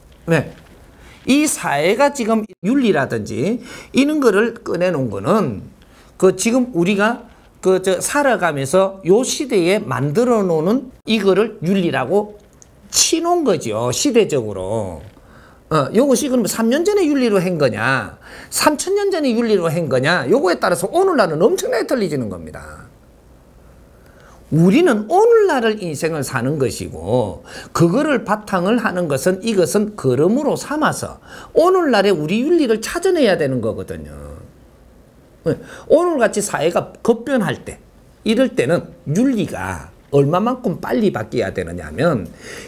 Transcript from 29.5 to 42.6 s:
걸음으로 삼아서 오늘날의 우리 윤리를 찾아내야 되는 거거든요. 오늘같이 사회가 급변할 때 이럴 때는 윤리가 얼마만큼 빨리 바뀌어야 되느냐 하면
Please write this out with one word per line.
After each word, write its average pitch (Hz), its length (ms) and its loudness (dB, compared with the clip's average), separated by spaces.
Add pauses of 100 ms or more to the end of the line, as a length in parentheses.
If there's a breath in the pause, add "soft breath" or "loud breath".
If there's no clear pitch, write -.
걸음으로 180 600 2
삼아서 226 640 -4 (340 loud breath)
오늘날의 294 580 4
우리 170 300 0
윤리를 269 400 2
찾아내야 330 560 2
되는 131 240 0
거거든요. 90 500 -6 (1800 loud breath)
오늘같이 285 540 2
사회가 165 580 -2
급변할 233 640 -2
때 - 160 -16 (440)
이럴 226 260 2
때는 165 340 0 (240)
윤리가 139 840 -2 (220)
얼마만큼 180 680 0
빨리 214 300 0
바뀌어야 107 440 -4
되느냐 87 320 -8
하면 113 440 -2 (380 loud breath)